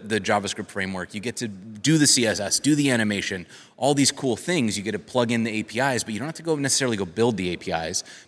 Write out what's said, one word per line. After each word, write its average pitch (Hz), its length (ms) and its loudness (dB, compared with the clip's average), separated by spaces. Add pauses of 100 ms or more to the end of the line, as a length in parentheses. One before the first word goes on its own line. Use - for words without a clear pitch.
the 107 160 0
JavaScript 101 480 -2
framework. 95 460 -6
You 104 60 -8
get 117 160 -8
to 120 120 -6
do 107 480 0
the 147 100 6
C 120 200 4
S 98 120 2
S, 101 200 -2
do 151 160 4
the 143 160 4
animation, 104 560 0 (320)
all 135 160 4
these 139 180 4
cool 123 240 -2
things. 120 400 0
You 101 80 -6
get 104 80 -2
to 104 60 -4
plug 120 340 0
in 117 100 2
the 110 180 -2
A - 20 -2
P 107 180 -6
Is, 127 240 0
but 113 80 -8
you 104 60 -6
don't 131 100 -6
have 160 60 -8
to - 80 -14
go 160 140 -2
necessarily 131 420 0
go 95 80 -2
build 110 320 2
the 90 160 -2
A - 20 -4
P - 140 -10
Is. 82 340 -4 (240)